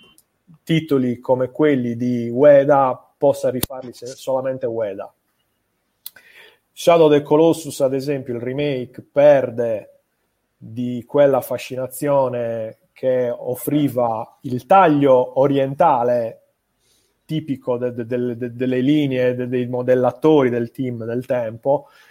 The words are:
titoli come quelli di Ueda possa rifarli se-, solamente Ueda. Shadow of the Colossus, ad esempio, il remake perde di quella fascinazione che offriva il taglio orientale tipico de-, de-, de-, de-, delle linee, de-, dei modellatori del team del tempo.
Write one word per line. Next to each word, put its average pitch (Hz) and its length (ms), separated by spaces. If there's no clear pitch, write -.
titoli 139 580
come 127 300
quelli 131 440
di 120 360
Ueda 139 840
possa 139 340
rifarli 127 420
se-, - 140
solamente 131 600
Ueda. 107 460
Shadow 170 340
of 151 60
the 147 100
Colossus, 151 600
ad 135 120
esempio, 135 400
il 117 60
remake 127 600
perde 120 880
di 123 500
quella 139 340
fascinazione 123 1400
che 127 360
offriva 120 1120
il 123 240
taglio 143 720
orientale 135 1040
tipico 139 500
de-, 123 160
de-, 117 140
de-, 123 300
de-, 120 180
delle 127 260
linee, 131 540
de-, 123 140
dei 123 180
modellatori 127 840
del 117 220
team 123 340
del 120 220
tempo. 123 640